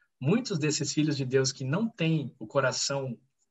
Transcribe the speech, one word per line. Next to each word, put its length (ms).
muitos 380
desses 340
filhos 240
de 80
Deus 280
que 120
não 240
têm 500
o 80
coração 720